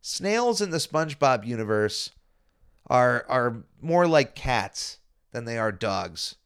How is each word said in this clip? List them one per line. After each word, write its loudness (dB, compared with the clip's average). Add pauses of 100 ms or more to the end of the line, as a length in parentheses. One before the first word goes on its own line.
Snails 0
in -2
the -2
SpongeBob 0
universe 0 (760)
are, 4
are 0 (160)
more 2
like 4
cats -4 (340)
than -8
they -6
are 0
dogs. -4